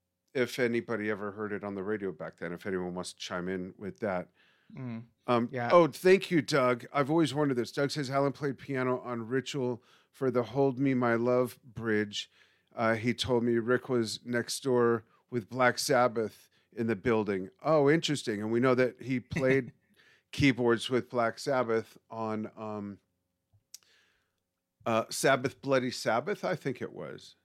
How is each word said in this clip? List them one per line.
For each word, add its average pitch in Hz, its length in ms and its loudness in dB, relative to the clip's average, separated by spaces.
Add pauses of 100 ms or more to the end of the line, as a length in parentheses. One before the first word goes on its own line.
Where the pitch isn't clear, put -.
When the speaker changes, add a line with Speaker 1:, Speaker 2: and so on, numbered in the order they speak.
(340)
Speaker 1:
if 123 260 -2
anybody 117 500 -2
ever 104 240 -4
heard 107 200 -6
it 98 100 -6
on 101 120 -6
the 98 80 -6
radio 98 280 -4
back 80 260 -12
then, 87 160 -8
if 85 120 -10
anyone 90 300 -4
wants 90 180 -8
to - 60 -20
chime 90 300 -6
in 92 280 -6
with 95 220 -12
that. 92 300 -4 (440)
Speaker 2:
Mm. 120 300 -10 (240)
Speaker 1:
Um, 120 240 2
Speaker 2:
Yeah. 120 180 -4
Speaker 1:
oh, 170 180 8
thank 185 440 2
you, 165 100 2
Doug. 127 520 2
I've 139 180 0
always 160 220 2
wondered 143 220 0
this. 117 160 -2
Doug 143 200 -2
says 139 180 -6
Alan 139 240 0
played 143 240 -6
piano 127 440 -2
on 117 260 -6
Ritual 127 560 -4 (280)
for 135 200 -2
the 120 120 2
Hold 127 360 0
Me, 135 140 2
My 123 220 2
Love 123 480 2
bridge. 107 680 -2 (440)
Uh, 113 200 2
he 113 180 0
told 120 300 0
me 120 160 2
Rick 117 300 0
was 113 360 -2
next 120 380 -4
door 120 420 2 (240)
with 113 200 -6
Black 123 300 4
Sabbath 120 680 0 (240)
in 117 140 -2
the 113 80 0
building. 98 540 0 (120)
Oh, 147 280 4
interesting. 127 520 0
And 110 100 -4
we 117 100 2
know 127 140 6
that 123 260 2
he 123 180 -4
played 131 540 0 (280)
Speaker 2:
<laughs> - 300 -20
Speaker 1:
keyboards 120 580 2
with 123 200 -2
Black 117 300 -2
Sabbath 117 580 -2 (120)
on, 110 480 -6
um, 104 420 -10 (1900)
uh, 113 240 0
Sabbath 135 520 0
Bloody 131 300 0
Sabbath, 123 540 -2
I 180 100 -2
think - 260 -8
it - 120 -10
was. 92 520 -14